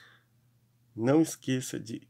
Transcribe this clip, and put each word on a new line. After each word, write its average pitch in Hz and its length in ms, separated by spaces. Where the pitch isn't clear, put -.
não 131 280
esqueça 131 560
de, 113 320